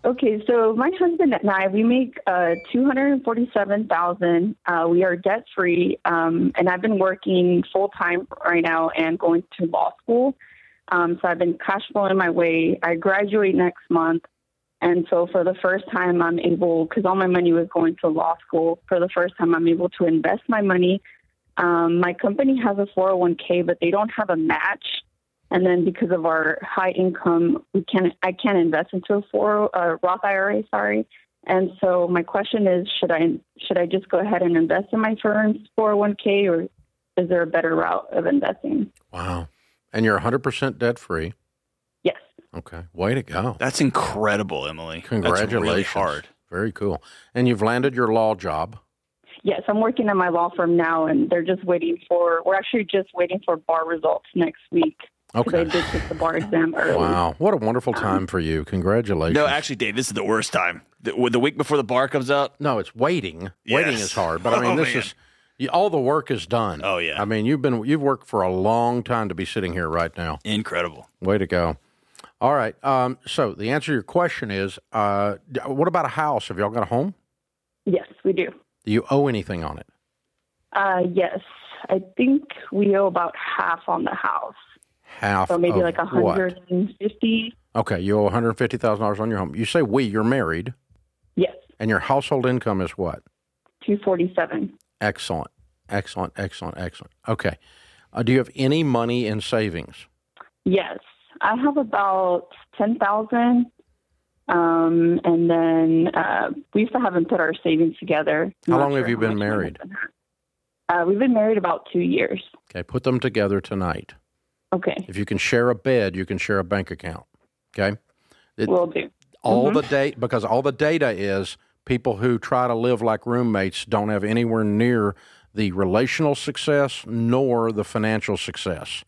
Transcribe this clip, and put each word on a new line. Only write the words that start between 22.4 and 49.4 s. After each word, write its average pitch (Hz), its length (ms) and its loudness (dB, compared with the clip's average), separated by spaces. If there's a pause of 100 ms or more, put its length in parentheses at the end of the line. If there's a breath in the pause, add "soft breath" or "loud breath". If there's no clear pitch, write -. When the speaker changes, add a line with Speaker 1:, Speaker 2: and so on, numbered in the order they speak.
Speaker 1:
has 202 160 0
a 202 160 0
four 190 160 2
oh 190 60 2
one 180 180 2
K, 175 280 -2
but 175 180 0
they 170 100 0
don't 208 260 0
have 214 140 -2
a 170 60 2
match. 160 480 -2 (680)
And 180 140 2
then 180 180 4
because 175 280 0
of 170 160 0
our 160 340 0
high 190 300 -2
income, 170 840 2
we 196 120 2
can't, 180 280 0 (100)
I 185 100 -2
can't 196 260 0
invest 165 340 2
into 190 220 -2
a 202 80 0 (100)
four, 208 420 2
uh, 170 280 0
Roth 180 200 0
I 202 120 0
R 196 160 0
A, 214 200 -2
sorry. 208 360 0 (400 soft breath)
And 185 240 2 (100)
so 180 260 2
my 175 160 0
question 208 440 -2
is, 180 200 2 (140)
should 175 100 0
I, 165 200 2 (280)
should - 200 -2
I 175 80 2
just 190 240 -4
go 180 80 2
ahead 185 240 0
and 170 160 4
invest 165 340 2
in 226 80 0
my 220 220 0
firm's 214 520 2
four 220 180 4
oh 208 40 4
one 208 260 2
K, 202 260 4
or 170 160 2 (520)
is 180 140 0
there 175 100 2
a 170 60 0
better 165 280 0
route 165 380 0
of 170 140 0
investing? 277 640 0 (180)
Speaker 2:
Wow. 87 380 -6 (420)
And 110 140 0
you're 107 120 4
a 90 40 2
hundred 117 200 0
percent 135 380 -4
debt 120 200 0
free? 82 340 -6 (680)
Speaker 1:
Yes. - 160 -2 (360)
Speaker 2:
Okay. 85 280 -14 (100)
Way 95 220 -2
to 131 80 -2
go. 98 360 -6
Speaker 3:
That's 131 220 -2
incredible, 101 840 0
Emily. 80 340 -10
That's - 100 -14
really 110 120 0
Speaker 2:
Congratulations. 92 720 0
Speaker 3:
hard. 80 340 -2 (220)
Speaker 2:
Very 101 220 -4
cool. 98 300 -4 (320 loud breath)
And 123 140 2
you've 107 140 2
landed 123 320 0
your 123 140 0
law 110 260 2
job? 85 420 -6 (680 loud breath)